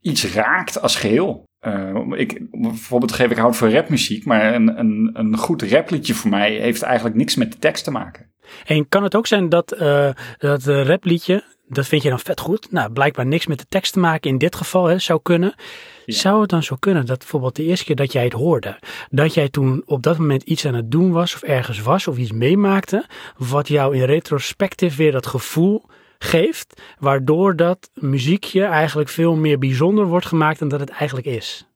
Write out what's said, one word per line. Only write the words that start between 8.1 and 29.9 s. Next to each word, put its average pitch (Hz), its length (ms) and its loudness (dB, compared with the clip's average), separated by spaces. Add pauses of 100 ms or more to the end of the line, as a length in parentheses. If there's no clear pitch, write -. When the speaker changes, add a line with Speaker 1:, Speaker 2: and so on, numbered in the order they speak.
Speaker 2:
En 151 240 0
kan 202 140 2
het 196 140 -2
ook 226 100 2
zijn 196 220 2
dat, 170 240 2
eh, 143 380 2 (280)
dat, 143 280 -2
eh, 139 180 2
rapliedje, 175 600 0 (240)
dat 135 180 -2
vind 147 160 2
je 147 60 2
dan 127 120 0
vet - 200 -6
goed? 190 320 -4
Nou, 117 200 -2
blijkbaar 139 340 0
niks 151 200 0
met 147 120 -4
de - 100 -18
tekst - 240 -2
te - 60 0
maken 160 320 0
in 131 80 0
dit 151 180 0
geval, 180 300 0
hè, 175 120 4
zou 160 240 0
kunnen. 180 320 2 (520)
Speaker 1:
Ja. 113 80 -6
Speaker 2:
Zou 208 260 2
het 202 100 0
dan 165 120 2
zo 135 140 -4
kunnen 160 300 0
dat 127 120 -2
bijvoorbeeld 131 380 -4
de 151 80 -4
eerste 170 200 0
keer 147 120 0
dat 135 160 -2
jij 123 120 2
het 120 80 0
hoorde, 123 460 -2 (320)
dat 151 240 2
jij 147 140 2
toen 135 380 0
op 131 160 -2
dat 160 160 2
moment 143 240 2
iets - 240 -2
aan 127 80 -2
het 117 160 -4
doen 175 220 2
was 170 220 0
of - 80 -14
ergens 117 380 -2
was 143 280 0
of 135 100 -4
iets 117 140 -4
meemaakte, 196 720 2 (320)
wat 135 320 -2
jou 139 280 2
in 127 80 2
retrospectief 156 920 -2
weer 151 160 4
dat 131 140 -2
gevoel 180 580 0 (340)
geeft, - 640 -2 (160)
waardoor 151 580 2
dat 175 380 0
muziekje 151 680 0
eigenlijk 151 440 0
veel 165 280 2
meer 151 220 2
bijzonder 147 480 2